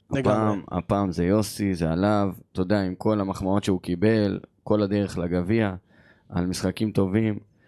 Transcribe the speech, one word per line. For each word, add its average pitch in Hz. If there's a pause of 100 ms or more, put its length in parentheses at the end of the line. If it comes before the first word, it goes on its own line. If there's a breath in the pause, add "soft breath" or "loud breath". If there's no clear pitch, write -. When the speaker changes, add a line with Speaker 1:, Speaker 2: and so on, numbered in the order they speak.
(120)
Speaker 1:
לגמרי. 139 (160)
Speaker 2:
הפעם, 107
הפעם 98
זה 85
יוסי, 98
זה 80
עליו, 101 (240)
אתה -
יודע, 95
עם 92
כל 107
המחמאות 95
שהוא 92
קיבל, 101 (220)
כל 104
הדרך 101
לגביע, 90 (540 soft breath)
על 87
משחקים 92
טובים, 101 (300 soft breath)